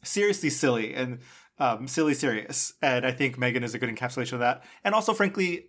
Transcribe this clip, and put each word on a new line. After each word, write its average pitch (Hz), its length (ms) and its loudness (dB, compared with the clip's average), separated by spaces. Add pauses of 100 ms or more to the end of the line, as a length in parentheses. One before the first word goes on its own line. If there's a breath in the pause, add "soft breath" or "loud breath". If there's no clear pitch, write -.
seriously 202 460 2
silly 120 460 0
and, 123 240 -6 (400 loud breath)
um, 123 300 0
silly 151 260 2
serious. 123 680 -2
And 127 240 2
I 127 80 2
think 127 240 -2
Megan 123 280 0
is 120 100 -6
a 120 40 -6
good 117 160 -2
encapsulation 120 380 -4
of 127 60 -6
that. 123 260 0 (180 loud breath)
And 202 120 0
also, 220 180 2
frankly, 190 560 0